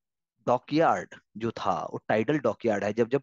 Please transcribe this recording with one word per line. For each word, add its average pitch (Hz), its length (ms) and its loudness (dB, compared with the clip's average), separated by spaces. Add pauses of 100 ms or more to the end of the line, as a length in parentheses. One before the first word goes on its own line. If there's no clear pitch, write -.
(460)
डॉकयार्ड 127 680 2 (220)
जो 110 140 -4
था 90 340 -2
वो - 140 -10 (100)
टाइडल 113 300 2
डॉकयार्ड 107 460 0
है। 104 80 -2
जब, 113 160 0
जब 139 140 -2